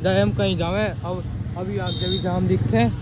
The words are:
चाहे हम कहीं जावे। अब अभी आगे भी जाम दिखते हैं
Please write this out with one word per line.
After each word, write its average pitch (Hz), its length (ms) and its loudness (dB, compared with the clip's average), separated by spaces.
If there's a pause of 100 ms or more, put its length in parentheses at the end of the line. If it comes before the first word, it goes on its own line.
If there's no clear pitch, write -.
चाहे 190 180 4
हम 208 120 4
कहीं 196 240 0
जावे। 180 280 0
अब 180 380 -6 (340)
अभी 190 220 -4
आगे 185 300 -2
भी 190 100 0
जाम 185 280 0
दिखते 190 300 2
हैं 233 120 6 (120)